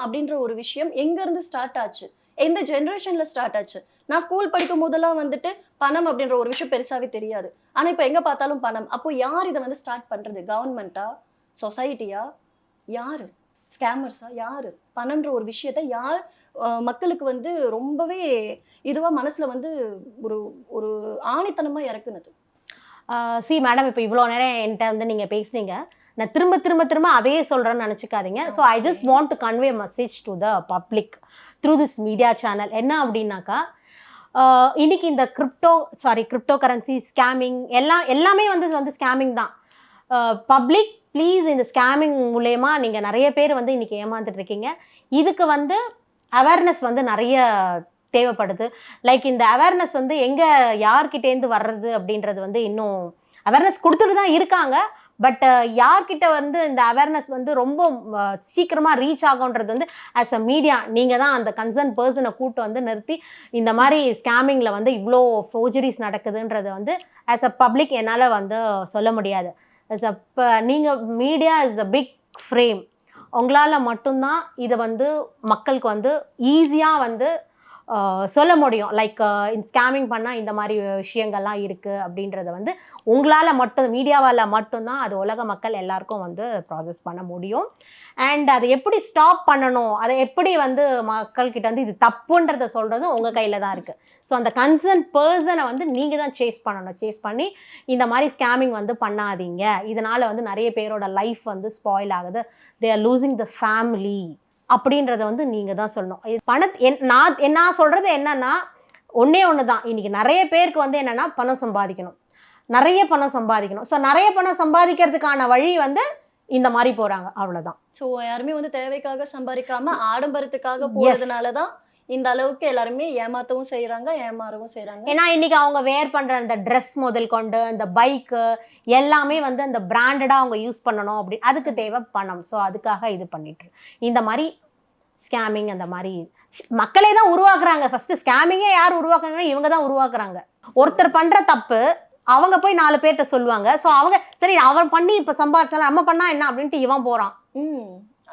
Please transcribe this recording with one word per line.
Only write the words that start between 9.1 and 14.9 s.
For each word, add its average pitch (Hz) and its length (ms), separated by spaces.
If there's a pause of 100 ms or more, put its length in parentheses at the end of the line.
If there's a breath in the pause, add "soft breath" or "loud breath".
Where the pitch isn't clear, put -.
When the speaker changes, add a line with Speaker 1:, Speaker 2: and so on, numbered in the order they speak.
Speaker 1:
யார் 339 300
இதை 269 120
வந்து 277 180
ஸ்டார்ட் 240 300
பண்றது? 208 380
கவர்மெண்டா, 214 560 (500)
சொசைட்டியா, 220 640 (680)
யாரு? 240 380 (500)
ஸ்கேமர்ஸா, 247 540 (160)
யாரு? 254 240 (260)